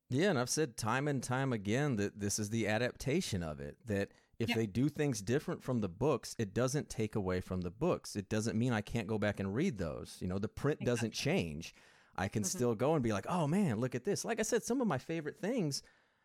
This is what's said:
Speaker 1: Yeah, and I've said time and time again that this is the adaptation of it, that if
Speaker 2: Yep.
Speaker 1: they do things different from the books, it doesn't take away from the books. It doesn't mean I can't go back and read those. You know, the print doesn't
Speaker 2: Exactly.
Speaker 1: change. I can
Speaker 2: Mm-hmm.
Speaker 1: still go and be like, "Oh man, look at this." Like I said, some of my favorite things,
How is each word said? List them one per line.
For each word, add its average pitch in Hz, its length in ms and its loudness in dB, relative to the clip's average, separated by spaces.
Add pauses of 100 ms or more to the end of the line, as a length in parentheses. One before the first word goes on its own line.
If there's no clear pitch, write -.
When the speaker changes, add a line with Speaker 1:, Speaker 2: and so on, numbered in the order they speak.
(100)
Speaker 1:
Yeah, 160 200 2
and 151 80 2
I've 120 120 0
said 151 260 0
time 127 320 0
and 135 140 0
time 131 300 0
again 117 440 2
that 101 220 0
this 101 200 -2
is 107 120 -2
the 113 160 2
adaptation 113 760 0
of 78 180 -4
it, 71 160 -8 (100)
that 101 260 0 (260)
if 113 120 0
Speaker 2:
Yep. 113 80 0
Speaker 1:
they 113 80 2
do 117 220 2
things 143 320 0
different 123 420 0
from 123 180 0
the 101 80 0
books, 117 500 0
it 101 160 -2
doesn't 131 340 2
take - 260 -2
away 92 260 0
from 92 200 -2
the 87 100 -4
books. 131 460 -2
It 98 120 -4
doesn't 107 300 0
mean 123 140 2
I 107 80 2
can't 107 260 -4
go 110 120 0
back 104 220 0
and 98 140 -2
read 143 240 0
those. 82 420 -6
You 90 80 -2
know, 92 100 0
the 104 100 -2
print - 320 -2
doesn't 120 320 2
Speaker 2:
Exactly. - 200 0
Speaker 1:
change. 82 420 -2 (420)
I 98 120 0
can 107 140 0
Speaker 2:
Mm-hmm. 95 60 -2
Speaker 1:
still 120 260 2
go 127 200 4
and 151 80 4
be 113 100 2
like, 98 160 -2
"Oh 170 180 2
man, 151 340 4
look 127 140 0
at 123 100 -4
this." 202 200 0
Like 226 160 -2
I - 20 2
said, 214 220 0
some 254 160 0
of 240 80 2
my 139 100 2
favorite 160 420 -6
things, 180 420 0 (420)